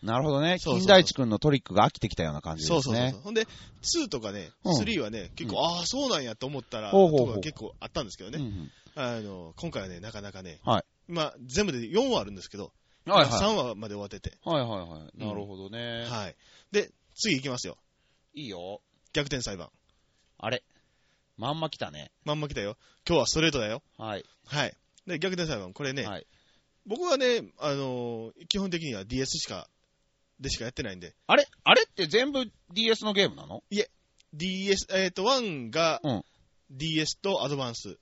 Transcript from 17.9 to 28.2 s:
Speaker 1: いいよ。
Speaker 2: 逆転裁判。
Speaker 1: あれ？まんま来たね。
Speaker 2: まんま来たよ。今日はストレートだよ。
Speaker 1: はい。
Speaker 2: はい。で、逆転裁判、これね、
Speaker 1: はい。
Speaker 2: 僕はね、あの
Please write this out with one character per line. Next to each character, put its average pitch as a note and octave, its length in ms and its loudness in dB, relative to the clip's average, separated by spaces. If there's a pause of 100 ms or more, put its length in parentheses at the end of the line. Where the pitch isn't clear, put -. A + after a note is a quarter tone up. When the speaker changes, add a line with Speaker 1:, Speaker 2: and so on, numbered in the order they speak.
Speaker 1:
い D#3 100 -12
い C3 40 -10
よ。 F#2+ 340 -10 (320)
Speaker 2:
逆 D3 140 -2
転 C#3 140 -4
裁 G#2 160 -8
判。 E2 120 -12 (680)
Speaker 1:
あ A2 120 -4
れ？ A#2+ 140 -4 (720)
ま A#2 160 -4
ん D#3+ 80 -4
ま D#3+ 100 -2
来 - 80 -10
た F#2 140 -6
ね。 D2 200 -14 (120)
Speaker 2:
ま D3 100 -2
ん D3+ 60 -2
ま D3+ 80 -2
来 C#3 60 -6
た B2 80 -4
よ。 G2+ 160 -4 (300)
今 E3+ 100 4
日 - 20 8
は A#2 60 6
ス - 80 0
ト D#3+ 80 2
レ D#3+ 80 6
ー - 20 -2
ト C#3+ 80 0
だ G#2+ 80 0
よ。 A2+ 140 -4 (160)
Speaker 1:
は A2 200 -6
い。 - 60 -8 (220)
Speaker 2:
は C#3+ 200 0
い。 - 80 -4 (340)
で、 F3 100 -6
逆 F#3 160 -2
転 F3 160 -2
裁 C3+ 100 -2
判、 F#2 140 -10
こ D3 100 -10
れ C3+ 100 -2
ね、 C3+ 100 -4
Speaker 1:
は G2+ 160 -6
い。 - 80 -20 (580)
Speaker 2:
僕 A#3+ 180 -4
は E4+ 140 2
ね、 A#3+ 400 2
あ C#3+ 160 -2
の A#2+ 680 -4